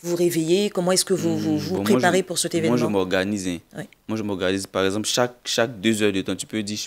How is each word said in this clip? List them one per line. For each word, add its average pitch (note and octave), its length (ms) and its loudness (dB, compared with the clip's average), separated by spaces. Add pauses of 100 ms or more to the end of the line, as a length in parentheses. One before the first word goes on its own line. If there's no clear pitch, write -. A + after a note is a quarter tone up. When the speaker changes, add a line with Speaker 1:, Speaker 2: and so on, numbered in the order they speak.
Speaker 1:
vous E3+ 140 -4
réveillez ? F3 540 2
Comment F#3 240 0
est-ce F3+ 100 2
que G3 100 -2
vous D#3+ 240 0
vous, D#3 180 0
Speaker 2:
Hmm, - 20 2
Speaker 1:
vous D3+ 140 -4
Speaker 2:
bon, F#3 100 -2
moi, - 20 -2
Speaker 1:
préparez F#3+ 360 4
Speaker 2:
je, F#3+ 40 2
Speaker 1:
pour E3+ 140 -8
cet - 160 -2
Speaker 2:
moi, E3 80 0
je D#3+ 60 2
Speaker 1:
événement ? A#2+ 240 2
Speaker 2:
m'organise, F#2+ 580 0
hein. E2+ 80 -2 (200)
Speaker 1:
Oui. D#3 60 -8 (240)
Speaker 2:
Moi, A2 100 -4
je G#2+ 60 -4
m'organise. F#2+ 440 -2
Par F#2+ 180 0
exemple, G#2 200 -2
chaque, B2 280 0 (100)
chaque A#2 380 -2
deux G#2+ 200 2
heures G#2 120 4
de F#2+ 80 -2
temps, F#2+ 160 -4
tu - 80 -10
peux G#2+ 180 -6
dire, G2+ 240 -8